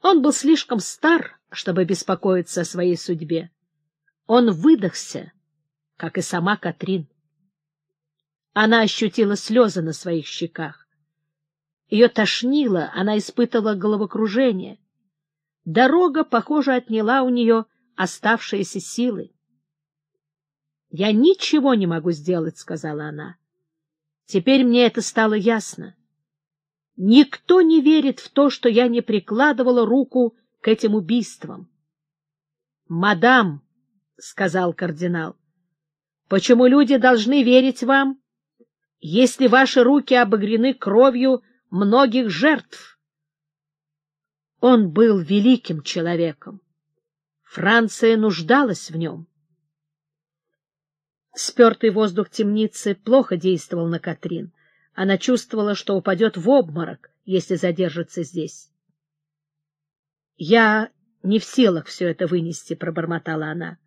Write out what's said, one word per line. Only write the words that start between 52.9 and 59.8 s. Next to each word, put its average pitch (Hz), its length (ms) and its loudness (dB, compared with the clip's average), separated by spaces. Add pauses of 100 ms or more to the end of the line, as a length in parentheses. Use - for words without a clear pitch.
плохо 226 440 0
действовал 170 500 -4
на 165 120 -6
Катрин. 165 540 -10 (400)
Она 196 240 -2
чувствовала, 214 560 -4
что 196 220 -6
упадёт 190 420 -2
в 170 100 -4
обморок, 170 600 -2 (160)
если 185 300 -2
задержится 170 680 -4
здесь. 160 500 -12 (1700)